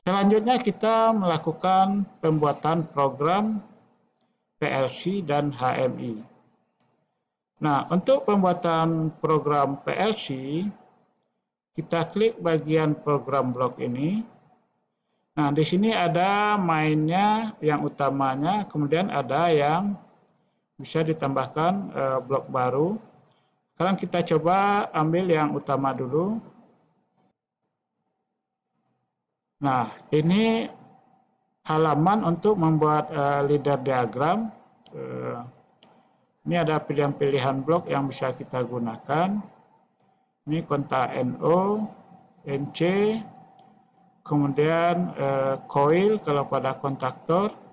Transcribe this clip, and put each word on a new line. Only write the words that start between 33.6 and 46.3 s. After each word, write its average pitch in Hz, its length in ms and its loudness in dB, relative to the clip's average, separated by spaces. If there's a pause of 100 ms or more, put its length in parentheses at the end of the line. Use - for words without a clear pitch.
diagram. 131 720 -2 (400)
Eh, 127 480 -10 (1120)
ini 170 80 0
ada 156 240 0
pilihan-pilihan 139 800 0
blok 165 240 0
yang 139 240 -2
bisa 131 240 -4
kita 127 320 -6
gunakan. 123 720 -2 (1120)
Ini 156 160 -2
kontak 139 480 -2
N 127 240 -4
O, 196 480 2 (560)
N 139 320 -6
C, 196 400 0 (1120)
kemudian, 165 880 2
eh, 135 400 0 (160)
coil 170 480 4
kalau 143 320 -2